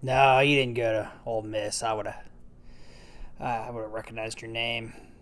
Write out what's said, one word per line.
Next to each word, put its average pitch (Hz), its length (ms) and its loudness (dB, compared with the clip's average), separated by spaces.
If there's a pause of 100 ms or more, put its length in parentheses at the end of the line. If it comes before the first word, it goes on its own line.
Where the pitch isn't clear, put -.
No, 131 380 8
you 143 160 6
didn't 127 200 2
go 117 180 2
to 104 180 -2 (140)
Ole 113 180 -2
Miss. 107 400 -4
I 113 100 0
woulda, 104 220 -4 (1200)
uh, 151 40 -10
I 120 260 -4
woulda 113 180 -8
recognized 113 540 -10
your 113 100 -12
name. 117 420 -4 (280)